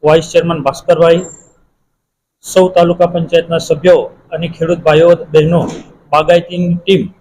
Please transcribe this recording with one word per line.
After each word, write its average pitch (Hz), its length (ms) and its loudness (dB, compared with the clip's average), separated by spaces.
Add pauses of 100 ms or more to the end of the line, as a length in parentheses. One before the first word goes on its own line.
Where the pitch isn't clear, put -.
વાઇસ 156 280 0
ચેરમેન 170 300 0
ભાસ્કરભાઈ, 165 640 0 (1160)
સૌ 185 280 0
તાલુકા 175 360 2
પંચાયતના 165 520 -2
સભ્યો 160 540 0 (200)
અને 165 160 -8
ખેડૂત 165 300 -4
ભાઈઓ 156 320 2 (220)
બહેનો, 156 380 0 (420)
બાગાયતીની 175 640 0
ટીમ 175 320 -2 (140)